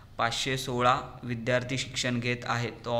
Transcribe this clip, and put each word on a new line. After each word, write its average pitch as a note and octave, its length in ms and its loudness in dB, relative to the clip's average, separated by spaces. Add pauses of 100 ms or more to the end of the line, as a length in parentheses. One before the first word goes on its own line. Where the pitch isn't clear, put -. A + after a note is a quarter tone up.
(180)
पाचशे A#2 380 0
सोळा B2 380 4 (300)
विद्यार्थी B2 540 0
शिक्षण B2 420 -2
घेत B2 260 -2
आहेत। A#2 260 0 (120)
तो A#2+ 160 -4